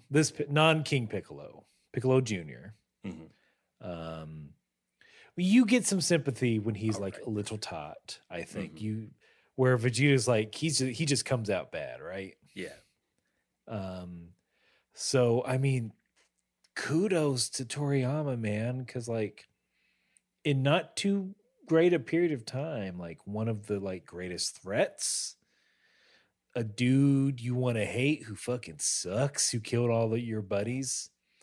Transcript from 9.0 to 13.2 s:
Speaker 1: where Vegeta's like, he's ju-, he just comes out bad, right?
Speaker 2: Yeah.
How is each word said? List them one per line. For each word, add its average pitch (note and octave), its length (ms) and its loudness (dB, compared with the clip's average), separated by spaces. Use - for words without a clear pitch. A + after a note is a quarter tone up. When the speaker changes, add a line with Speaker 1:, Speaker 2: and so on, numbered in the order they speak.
Speaker 1:
where B2+ 220 6
Vegeta's B2+ 500 4
like, G#2+ 260 2
he's D#3 240 0
ju-, C3 80 2
he B2+ 200 -2
just C#3 180 2
comes A#2 260 -2
out F2+ 220 -2
bad, C2+ 280 -8
right? F#2 340 -10
Speaker 2:
Yeah. F2+ 140 -8